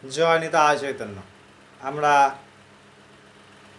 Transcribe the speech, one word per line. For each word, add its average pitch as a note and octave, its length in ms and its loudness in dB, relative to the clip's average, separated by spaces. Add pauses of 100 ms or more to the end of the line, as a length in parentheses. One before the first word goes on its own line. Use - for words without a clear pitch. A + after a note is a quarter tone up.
(120)
জয় E3 280 2
নিতাই D3+ 400 2
চৈতন্য। A#2 420 -10 (600)
আমরা C#3+ 540 2 (1400)